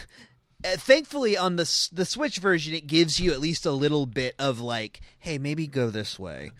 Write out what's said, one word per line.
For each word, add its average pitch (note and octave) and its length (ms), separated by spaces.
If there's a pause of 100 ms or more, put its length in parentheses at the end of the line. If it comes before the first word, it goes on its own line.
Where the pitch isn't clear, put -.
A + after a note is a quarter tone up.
(640)
uh, F#3 120
thankfully, C#4 600
on F3+ 200
the E3+ 60
s-, - 300
the F3 120
Switch B3+ 340
version, E3+ 360
it D3+ 120
gives D#3 320
you E3 140
at C3 80
least D#3+ 260
a D#3 60
little C#3+ 340
bit B2+ 320
of, C3+ 220
like, A#2 400 (180)
"Hey, D#3 200
maybe D3+ 280
go C3 240
this G#2 280
way." D2+ 420